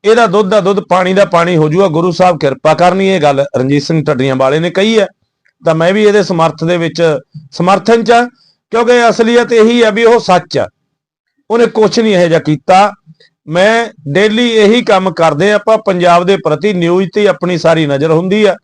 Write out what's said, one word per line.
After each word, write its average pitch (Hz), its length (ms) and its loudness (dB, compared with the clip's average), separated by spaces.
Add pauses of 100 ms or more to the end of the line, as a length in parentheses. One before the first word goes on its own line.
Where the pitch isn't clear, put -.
ਇਹਦਾ 226 220 2
ਦੁੱਧ 185 220 0
ਦਾ 208 120 0
ਦੁੱਧ, 190 200 -2
ਪਾਣੀ 185 340 -2
ਦਾ 196 100 4
ਪਾਣੀ 170 320 0
ਹੋ 156 120 0
ਜੂਗਾ। 185 200 0
ਗੁਰੂ 170 220 -2
ਸਾਹਿਬ 180 300 0
ਕਿਰਪਾ 151 340 0
ਕਰਨੀ। 185 340 0
ਇਹ 190 140 -2
ਗੱਲ 143 220 0 (120)
ਰਣਜੀਤ 135 260 -2
ਸਿੰਘ 160 220 -2
ਢੱਡਰੀਆਂ 135 320 -2
ਵਾਲੇ 135 220 0
ਨੇ 170 120 -4
ਕਹੀ 208 300 0
ਹੈ, 190 60 -2 (600)
ਤਾਂ 160 80 0
ਮੈਂ 165 180 0
ਵੀ 214 120 0
ਇਹਦੇ 208 180 2
ਸਮਰਥ 165 420 -2
ਦੇ 175 120 -2
ਵਿੱਚ, 165 420 -2 (320)
ਸਮਰਥਨ 196 540 0
'ਚ 220 60 -2
ਹਾਂ, 240 160 4 (440)
ਕਿਉਂਕਿ 233 380 2
ਅਸਲੀਅਤ 233 440 0
ਇਹੀ 233 320 2
ਹੈ 220 60 2
ਵੀ 226 140 -2
ਉਹ 226 160 4
ਸੱਚ 175 380 -2
ਆ, 98 100 -4 (840)
ਉਹਨੇ 233 160 2
ਕੁਛ 226 320 0
ਨਹੀਂ 220 160 0
ਇਹੋ 175 140 2
ਜਿਹਾ 160 120 0
ਕੀਤਾ। 185 520 0 (540)
ਮੈਂ 214 400 0 (260)
ਡੇਲੀ 220 380 0
ਇਹੀ 220 320 2
ਕੰਮ 190 300 0
ਕਰਦੇ 160 400 0
ਆ - 20 0
ਆਪਾਂ, 208 240 0
ਪੰਜਾਬ 180 460 0
ਦੇ 190 120 0
ਪ੍ਰਤੀ 160 360 -2
ਨਿਊਜ਼ 180 420 -2
ਤੇ 208 140 0
ਆਪਣੀ 175 300 -2
ਸਾਰੀ 165 280 0
ਨਜ਼ਰ 143 240 -2
ਹੁੰਦੀ 185 340 0
ਆ। 185 200 2